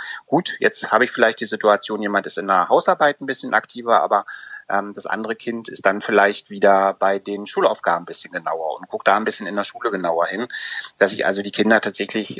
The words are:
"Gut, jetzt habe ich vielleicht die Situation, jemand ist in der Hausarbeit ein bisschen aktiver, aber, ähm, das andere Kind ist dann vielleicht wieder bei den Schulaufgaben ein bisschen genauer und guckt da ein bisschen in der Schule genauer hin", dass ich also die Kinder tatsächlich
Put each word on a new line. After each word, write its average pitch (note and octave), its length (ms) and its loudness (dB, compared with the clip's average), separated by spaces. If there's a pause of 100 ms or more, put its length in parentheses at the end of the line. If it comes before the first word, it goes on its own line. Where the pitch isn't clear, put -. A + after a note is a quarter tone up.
(260)
"Gut, - 340 0
jetzt - 320 -2
habe A2+ 140 6
ich - 60 -8
vielleicht A2+ 280 2
die A2+ 60 -4
Situation, G#2 560 0
jemand G2+ 240 0
ist - 120 -6
in G2 100 -6
der F2+ 220 2
Hausarbeit D3+ 520 2
ein C#3+ 40 -10
bisschen B2+ 280 -6
aktiver, A#2 480 2
aber, G2 240 2 (440)
ähm, G2+ 240 -2
das G2+ 120 -14
andere A2 300 -4
Kind A2+ 340 -8
ist - 160 -8
dann G2+ 160 2
vielleicht G2+ 480 2
wieder G2 440 4
bei G2 260 0
den G2+ 260 -8
Schulaufgaben G2 580 0
ein - 20 -16
bisschen - 260 -10
genauer D#2+ 460 -4
und - 100 -16
guckt - 200 -2
da G2 80 6
ein G#2+ 80 0
bisschen G#2+ 240 -4
in G#2 80 -6
der G2+ 80 -2
Schule - 280 -4
genauer E2+ 360 0
hin", G#2 200 -6 (520)
dass G2+ 140 4
ich - 120 -2
also G2 160 0
die G2+ 100 -6
Kinder G#2+ 300 4
tatsächlich G2+ 580 -4